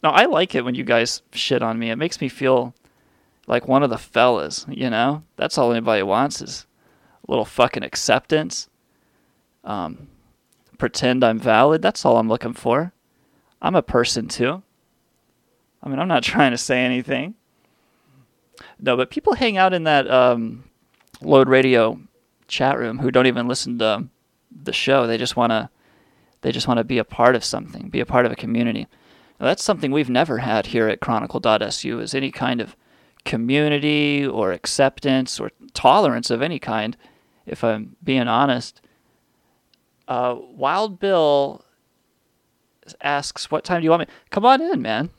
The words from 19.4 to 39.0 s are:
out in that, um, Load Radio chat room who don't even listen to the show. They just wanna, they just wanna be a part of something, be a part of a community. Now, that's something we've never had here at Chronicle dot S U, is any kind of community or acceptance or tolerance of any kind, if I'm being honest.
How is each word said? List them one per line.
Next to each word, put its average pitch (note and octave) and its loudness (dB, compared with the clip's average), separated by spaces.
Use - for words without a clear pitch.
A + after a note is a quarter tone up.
out F#3+ 4
in E3+ -2
that, D3 2
um, B2 2
Load C#3 6
Radio B2+ 4
chat C3+ 0
room A#2 -6
who C3+ -2
don't B2+ 4
even A#2+ 0
listen B2 -4
to A2+ -2
the D3 -10
show. C3+ 2
They A#2 -2
just B2 -4
wanna, A2+ 0
they C3 -2
just B2+ -4
wanna A#2 0
be B2 -2
a G#2+ -2
part B2 2
of A2+ -4
something, - -10
be - -4
a A#2+ -4
part B2 2
of A#2+ 0
a - -8
community. A2+ -4
Now, - -2
that's E3+ 0
something D#3 -2
we've C#3 0
never B2 0
had G#2+ -2
here A2+ 0
at - -4
Chronicle A2+ -4
dot A2 2
S - -8
U, A#2+ -6
is A2 -8
any C3+ -4
kind B2 -4
of - -10
community D3 0
or G2+ -2
acceptance C3 -2
or - -8
tolerance B2+ 2
of A#2 0
any D#3 -4
kind, A2 -6
if - -8
I'm G#2+ -4
being C3 0
honest. B2 0